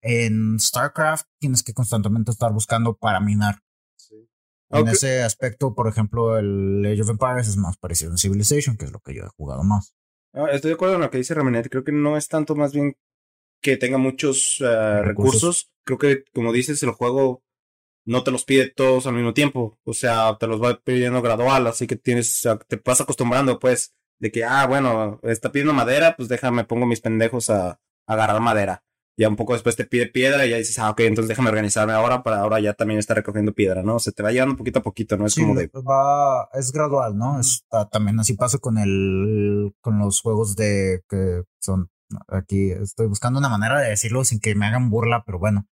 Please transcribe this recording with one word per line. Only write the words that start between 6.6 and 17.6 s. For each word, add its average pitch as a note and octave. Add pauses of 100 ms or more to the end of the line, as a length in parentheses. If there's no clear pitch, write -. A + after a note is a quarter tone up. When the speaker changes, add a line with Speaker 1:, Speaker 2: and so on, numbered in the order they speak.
Speaker 1:
Age G#2+
of G#2+
Empires B2
es G2
más F2+
parecido E2
a F2+
Civilization, G#2
que C#2+
es C#2
lo -
que C2+
yo G1+
he G1+
jugado C#2
más. G2+ (380)
Speaker 2:
Ah, D3
estoy C#3
de E3
acuerdo F#3
en F3
lo C3+
que C#3
dice B2+
Raminet. B2+
Creo C3
que D3+
no D3
es D3
tanto D#3
más D3
bien C#3+ (680)
que C3+
tenga C3
muchos, C3
eh, A2
Speaker 1:
Recursos. G#2
Speaker 2:
recursos. A2+ (120)
Creo C3
que, C#3 (100)
como A#2
dices, B2+
el B2+
juego B2+ (600)